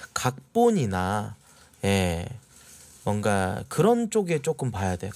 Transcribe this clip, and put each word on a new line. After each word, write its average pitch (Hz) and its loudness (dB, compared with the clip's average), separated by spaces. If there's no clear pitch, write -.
각본이나, 107 0
예, 92 2
뭔가 104 0
그런 226 2
쪽에 175 0
조금 135 -4
봐야 92 -2
돼. 95 -8